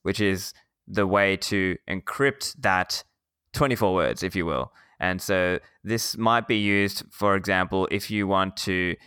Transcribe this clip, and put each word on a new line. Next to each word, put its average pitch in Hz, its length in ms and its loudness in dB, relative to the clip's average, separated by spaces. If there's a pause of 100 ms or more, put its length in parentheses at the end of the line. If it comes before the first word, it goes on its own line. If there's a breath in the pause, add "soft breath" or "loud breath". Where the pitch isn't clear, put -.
which 98 180 -2
is 98 320 0 (340 soft breath)
the 98 200 0
way 98 300 4
to 95 380 0 (140)
encrypt - 720 -4
that 92 420 0 (480)
twenty-four 113 420 2
words, 80 300 0
if 92 100 -6
you 87 120 -2
will. 67 260 -4 (280 soft breath)
And 92 220 -2
so 92 380 0 (240 soft breath)
this 113 340 -4
might 113 300 2
be 113 100 2
used, 101 520 2
for 101 260 2
example, 92 540 0
if 101 220 -4
you 104 160 0
want 95 300 0
to 90 380 -2 (120)